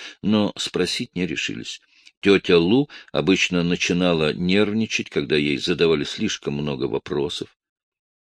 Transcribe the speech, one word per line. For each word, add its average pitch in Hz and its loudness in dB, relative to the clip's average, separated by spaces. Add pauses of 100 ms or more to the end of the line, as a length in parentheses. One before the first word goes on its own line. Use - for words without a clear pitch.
(240)
но 104 2
спросить - -4
не 87 -2
решились. 58 -8 (400)
Тетя 95 4
Лу 104 4 (220)
обычно 87 2
начинала 87 2
нервничать, 104 0
когда 76 -2
ей 73 0
задавали 80 2
слишком - -6
много 71 -4
вопросов. - -6 (800)